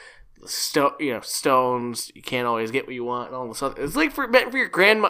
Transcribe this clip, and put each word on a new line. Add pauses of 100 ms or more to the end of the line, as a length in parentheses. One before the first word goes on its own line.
(460)
Sto-,
you
know,
Stones,
You
Can't
Always
Get
What
You
Want,
and
all
this
other.
It's,
like,
for,
meant
for
your
grandma,